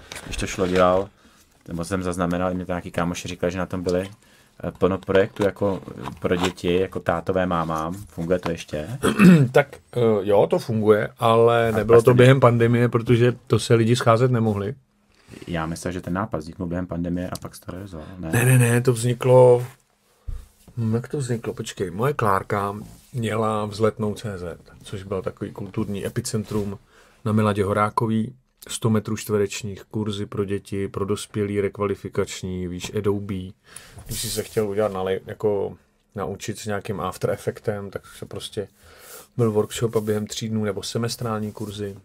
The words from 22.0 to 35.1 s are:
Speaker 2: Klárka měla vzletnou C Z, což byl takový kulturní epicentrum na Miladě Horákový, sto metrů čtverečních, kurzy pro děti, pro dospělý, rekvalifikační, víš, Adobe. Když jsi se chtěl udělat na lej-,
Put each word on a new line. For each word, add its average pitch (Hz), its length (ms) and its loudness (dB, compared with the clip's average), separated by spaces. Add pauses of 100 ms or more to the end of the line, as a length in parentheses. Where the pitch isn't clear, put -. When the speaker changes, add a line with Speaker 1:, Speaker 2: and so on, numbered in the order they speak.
Speaker 2:
Klárka 101 640 0 (360)
měla 107 520 -2
vzletnou 104 500 -2
C 101 240 -10
Z, 87 200 -10 (240)
což 98 200 -12
byl 98 200 -6
takový - 300 -8
kulturní 101 540 -6
epicentrum 104 720 -6 (460)
na 110 80 -2
Miladě 104 320 2
Horákový, 110 720 0 (340)
sto - 220 -2
metrů 110 260 0
čtverečních, 101 680 -4
kurzy 104 420 -6
pro 101 180 -4
děti, 98 440 -6
pro 98 160 -6
dospělý, 101 560 -4
rekvalifikační, 95 1080 -4
víš, 90 300 -10
Adobe. 98 520 -4 (560)
Když - 140 -6
jsi 107 100 -6
se 107 120 -4
chtěl 107 260 -2
udělat 101 240 0
na 95 120 -4
lej-, 95 220 -2